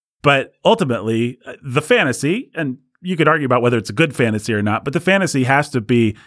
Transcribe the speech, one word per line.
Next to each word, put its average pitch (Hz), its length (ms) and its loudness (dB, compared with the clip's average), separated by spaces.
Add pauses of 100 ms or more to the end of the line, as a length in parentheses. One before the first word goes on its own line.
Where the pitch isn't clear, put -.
(220)
But 139 300 2 (120)
ultimately, 120 840 0
uh, - 160 -14
the 143 200 -2
fantasy, 180 720 0
and 143 240 -6 (240)
you 180 140 -4
could 156 120 2
argue 156 180 2
about 123 160 2
whether 123 160 2
it's - 120 -6
a - 20 -8
good 147 240 0
fantasy 110 380 0
or 104 80 0
not, 104 220 -2
but 143 80 -6
the 170 80 -2
fantasy 185 440 0
has 139 260 2
to 127 100 -2
be, 113 360 2 (100)